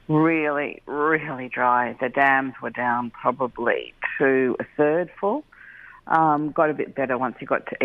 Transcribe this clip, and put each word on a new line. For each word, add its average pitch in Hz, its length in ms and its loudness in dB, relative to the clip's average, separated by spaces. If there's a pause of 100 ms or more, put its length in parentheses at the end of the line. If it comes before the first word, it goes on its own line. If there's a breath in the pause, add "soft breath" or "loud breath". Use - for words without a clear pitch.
really, 151 800 0
really 147 640 -2
dry. 123 500 0
The 127 100 -2
dams 135 520 2
were 120 80 -6
down 120 420 -2
probably 123 840 -4 (260)
to 131 400 2
a 127 40 -4 (140)
third 156 320 2 (100)
full. 220 240 -2 (640 loud breath)
Um, 151 440 4
got 156 180 2
a 151 40 0
bit - 220 -6
better 131 220 -2
once 123 220 -4
you 135 80 -14
got - 200 -2
to - 180 -12